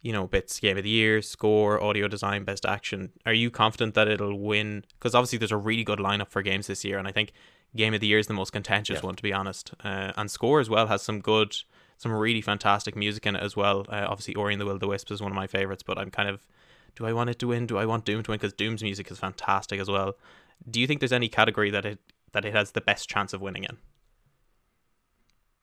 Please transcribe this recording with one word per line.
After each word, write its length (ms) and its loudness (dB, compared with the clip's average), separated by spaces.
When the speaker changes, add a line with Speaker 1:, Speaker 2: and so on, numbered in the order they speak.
Speaker 1:
you 100 -6
know, 140 -2
bits, 340 -2
Game 160 2
of 80 -4
the 60 -2
Year, 300 4
Score, 640 2
Audio 260 2
Design, 360 -4
Best 200 -6
Action. 460 -4
Are 80 2
you 160 2
confident 440 2
that 140 6
it'll 300 0
win? 460 -2
'Cause 140 0
obviously 240 4
there's 140 0
a 40 2
really 280 0
good 140 0
lineup 320 0
for 120 -2
games 260 -2
this 160 -6
year, 140 -2
and 100 -4
I 40 -8
think 200 0
Game 200 2
of 60 0
the 60 0
Year 120 6
is 100 2
the 60 -2
most 180 -4
contentious 480 -2
Speaker 2:
Yeah. 60 -6
Speaker 1:
one, 100 -6
to 60 -12
be 100 -2
honest. 400 -4
Uh, 340 -6
and 140 -4
Score 300 4
as 100 -2
well 180 6
has 140 2
some 180 -4
good, 360 2
some 140 -4
really 280 0
fantastic 540 2
music 320 -2
in 80 0
it 80 -2
as 140 -4
well. 320 2
Uh, 200 -4
obviously 260 -6
Ori 200 0
and 60 -4
the 60 -2
Will 80 -2
of 60 -6
the 80 -2
Wisps 220 -4
is 120 -6
one 100 -4
of 40 -4
my 120 -4
favorites, 340 -2
but 160 -6
I'm 120 -6
kind 180 -2
of, 180 -8
do 100 -6
I 80 0
want 160 0
it 80 -6
to 80 -4
win? 200 0
Do 120 -2
I 80 2
want 180 0
Doom 200 0
to 80 -4
win? 80 -4
'Cause 120 -4
Doom's 300 -2
music 280 -6
is 100 -14
fantastic 600 -2
as 80 -4
well. 300 0
Do 120 -2
you 60 4
think 140 0
there's 120 2
any 160 2
category 420 4
that 160 -2
it, 140 -8
that 120 -2
it 100 -4
has 180 2
the 100 -2
best 260 0
chance 240 -2
of 80 -8
winning 240 -8
in? 140 -12